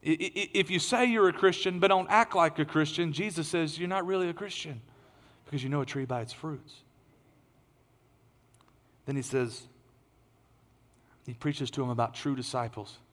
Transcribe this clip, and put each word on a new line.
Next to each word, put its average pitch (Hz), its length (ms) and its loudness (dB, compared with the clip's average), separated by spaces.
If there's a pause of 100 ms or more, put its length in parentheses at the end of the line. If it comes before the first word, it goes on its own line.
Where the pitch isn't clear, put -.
I, - 40 -2
I, 180 440 0
if 185 160 2
you 185 100 0
say 240 260 2
you're 220 240 6
a 165 40 0
Christian 185 460 2
but 190 80 6
don't 190 220 4
act 220 260 4
like 165 240 4
a - 60 2
Christian, 160 480 0
Jesus 165 340 -4
says 156 320 -2
you're 180 80 -4
not 190 180 -2
really 185 220 0
a 170 60 -2
Christian 170 480 -10 (640)
because 135 180 -4
you 131 60 -4
know 143 100 0
a 131 60 0
tree 135 200 -6
by 123 140 -4
its 113 140 -8
fruits. 151 400 -12 (2250)
Then 139 80 -4
he 135 80 -4
says, 123 400 -2 (1600)
he 123 80 -12
preaches 143 380 -4
to 139 120 -4
him 123 60 -2
about 117 240 0
true 143 220 -4
disciples. 120 640 -6 (140)